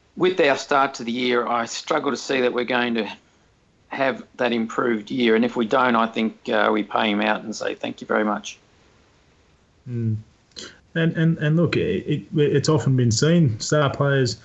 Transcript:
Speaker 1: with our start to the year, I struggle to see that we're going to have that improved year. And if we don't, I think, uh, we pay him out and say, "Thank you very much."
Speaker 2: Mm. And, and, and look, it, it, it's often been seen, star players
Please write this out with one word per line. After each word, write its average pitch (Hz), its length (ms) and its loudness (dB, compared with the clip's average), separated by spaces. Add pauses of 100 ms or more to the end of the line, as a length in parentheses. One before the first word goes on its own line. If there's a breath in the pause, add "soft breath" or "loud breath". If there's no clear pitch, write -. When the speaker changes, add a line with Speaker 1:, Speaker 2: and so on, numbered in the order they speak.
(160)
Speaker 1:
with 180 240 0
our 143 160 4
start 139 380 0
to - 80 -10
the 117 80 -6
year, 123 340 0
I 117 200 -2
struggle 143 480 -4
to 117 40 -4
see 135 260 -4
that 123 100 2
we're 123 120 -2
going 120 300 -2
to 110 160 -4 (800)
have 131 360 -4 (120)
that 120 160 0
improved 117 580 -2
year. 120 240 2
And 113 100 4
if 120 120 -2
we 123 100 0
don't, 127 300 2
I 113 100 2
think, 113 420 -4
uh, 107 240 2
we 104 120 0
pay 113 260 0
him 104 100 0
out 107 220 0
and 110 140 -10
say, - 180 -6
"Thank - 260 -10
you - 60 -12
very 107 180 0
much." 104 340 -6 (1300)
Speaker 2:
Mm. 113 300 -2 (760 loud breath)
And, 165 220 2
and, 165 220 2
and 151 180 0
look, 165 200 2
it, 92 300 -2
it, 147 180 -2 (100)
it's 147 340 2
often 143 280 2
been 123 140 4
seen, 147 500 4
star 151 300 2
players 135 540 0